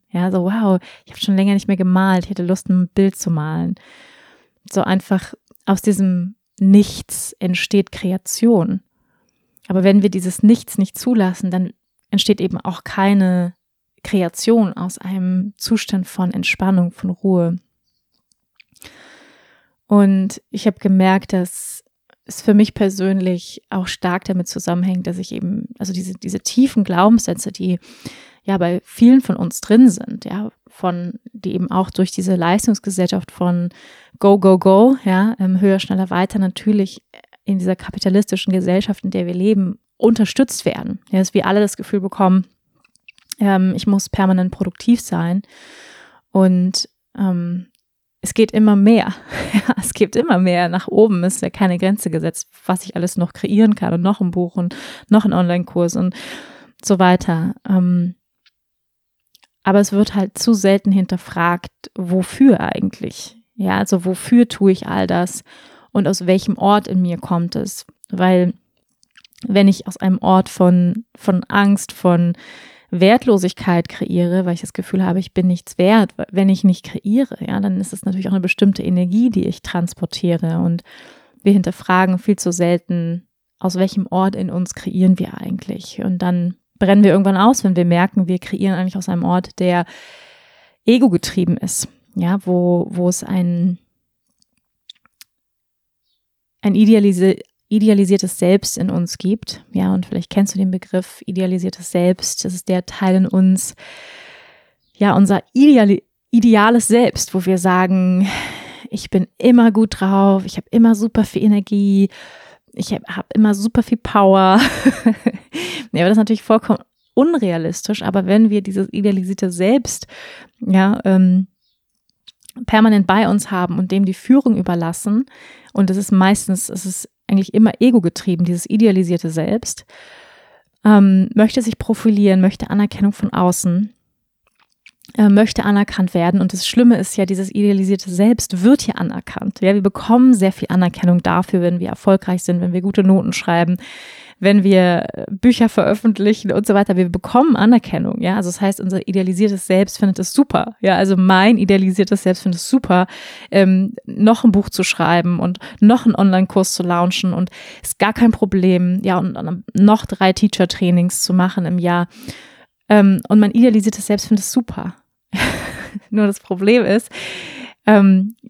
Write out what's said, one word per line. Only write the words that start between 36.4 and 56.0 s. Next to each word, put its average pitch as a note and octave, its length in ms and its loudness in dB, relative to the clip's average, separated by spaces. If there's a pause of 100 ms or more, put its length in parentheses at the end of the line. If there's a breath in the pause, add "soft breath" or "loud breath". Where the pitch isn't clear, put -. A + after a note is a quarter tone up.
in G3 140 -2
dieser F#3 180 -2
kapitalistischen - 760 -2
Gesellschaft, F#3 520 -2
in F#3+ 60 -4
der F#3 160 -4
wir F3 80 -8
leben, G3 440 0 (180)
unterstützt - 680 0
werden. - 360 -6 (100)
Ja, F#3+ 80 0
dass F#3 160 -2
wir F#3+ 120 0
alle G3 140 0
das G3+ 160 -2
Gefühl - 240 -6
bekommen, F#3 460 0 (920)
ähm, F#3+ 380 0
ich - 100 -6
muss G3 220 -2
permanent F#3 420 0
produktiv G#3+ 500 -2
sein F3 420 -4 (880 loud breath)
und, F#3 580 0 (280)
ähm, F3+ 500 -4 (540)
es - 120 -10
geht A3+ 200 0
immer G#3+ 220 4
mehr. G3+ 440 4
<laughs> - 360 -10
Ja, G#3 220 0
es - 180 -8
gibt G#3 220 -2
immer B3 220 0
mehr F3+ 300 0
nach F3 200 -6
oben. G3 340 2
Es F#3 140 -2
ist - 60 -8
ja - 60 -6
keine F3+ 300 -2
Grenze F#3+ 320 -2
gesetzt, D#3+ 380 -6 (180)
was F#3 180 -4
ich - 120 -14
alles E3+ 200 -4
noch F3 160 -2
kreieren G#3 440 0
kann F3 180 -4
und F3 80 -2
noch G3 180 -2
ein F3+ 120 -2
Buch F3 240 -6
und F3+ 180 -6 (340 loud breath)
noch G#3+ 160 4
ein F#3+ 80 0
Online-Kurs F3 600 -2
und F#3 180 -2 (720 loud breath)